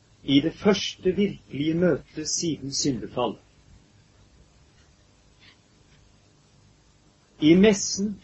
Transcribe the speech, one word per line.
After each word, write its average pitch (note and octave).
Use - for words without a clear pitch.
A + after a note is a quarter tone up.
I C#3
det E3
første G3
virkelige D#3
møtet D#3
siden C#3
syndefall. A2+
I D#3
messen G3+